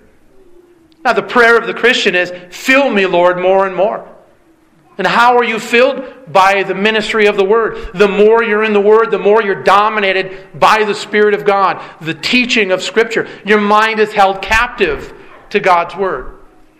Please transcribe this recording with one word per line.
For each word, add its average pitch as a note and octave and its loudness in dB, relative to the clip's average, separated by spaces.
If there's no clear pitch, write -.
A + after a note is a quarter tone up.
Now, A#3 0
the G#3+ 0
prayer A#3 2
of A3 -2
the F#3 -8
Christian A3+ 0
is, F3+ -2
"Fill C4 0
me, G3 0
Lord, F3 2
more F#3+ 2
and F#3 -8
more." G#3 -4
And F#3 -4
how A#3+ 2
are A#3+ 2
you A3+ -4
filled? A#3+ -2
By G3 2
the F3+ -4
ministry G#3+ 0
of G#3 2
the G3 0
Word. G#3 -2
The G3 2
more G#3+ 4
you're G#3+ -2
in A3 -2
the G3+ 2
Word, A3 2
the G3+ -2
more G3+ 2
you're G3 -4
dominated G3 -2
by G#3+ 4
the G3+ -2
Spirit G#3 0
of G3+ -4
God, G3 0
the D#3+ -8
teaching A3+ 0
of F#3 -2
Scripture. A3 -2
Your G#3 2
mind G#3+ 0
is G#3+ 0
held F#3+ 0
captive A3 -2
to G#3 -2
God's F3 0
Word. F3+ -6